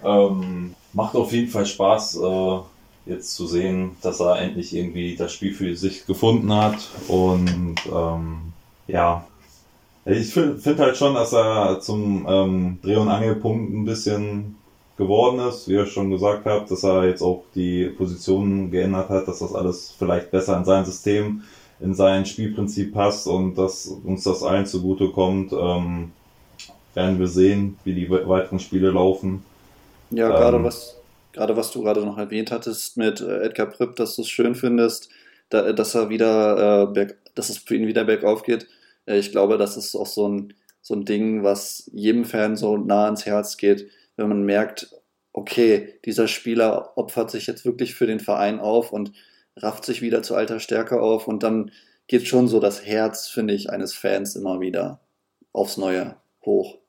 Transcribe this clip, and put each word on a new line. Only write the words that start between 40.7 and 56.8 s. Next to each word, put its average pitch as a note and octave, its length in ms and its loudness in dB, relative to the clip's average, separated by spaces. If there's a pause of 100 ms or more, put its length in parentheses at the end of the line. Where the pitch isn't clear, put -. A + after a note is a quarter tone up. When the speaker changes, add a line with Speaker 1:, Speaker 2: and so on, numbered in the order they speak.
Speaker 2:
so - 140 -6
ein G2+ 100 -4
Ding, G#2+ 380 0
was - 500 -2
jedem A2 320 2
Fan G#2+ 320 -2
so G#2 200 0
nah G2+ 300 2
ans G#2+ 200 -4
Herz G#2 300 -2
geht, G2+ 320 2 (280)
wenn G#2+ 120 -2
man G#2 160 0
merkt, G2+ 500 -2 (380)
okay, G#2+ 600 2 (100)
dieser A2 240 0
Spieler - 680 0
opfert A#2 360 -4
sich - 160 -8
jetzt - 160 -10
wirklich A#2+ 320 -4
für A#2 100 2
den A2 140 -2
Verein G#2 400 -2
auf A2 320 2
und G#2 200 -6 (440)
rafft - 280 -8
sich A#2+ 160 -6
wieder A#2 220 -2
zu G#2+ 140 -4
alter A2 240 -2
Stärke A2+ 400 -2
auf A2 260 0
und G#2+ 160 -4
dann A2 300 -2 (340)
geht - 220 2
schon B2 180 4
so A2 140 4
das G2+ 260 -2
Herz, G#2+ 400 -2
finde G#2+ 280 -4
ich, G2+ 160 -6
eines F#2+ 240 -6
Fans G2 420 -4
immer F#2 240 -6
wieder F#2 400 -4 (520)
aufs - 240 -2
Neue F#2 380 -2 (300)
hoch G2 340 -2 (100)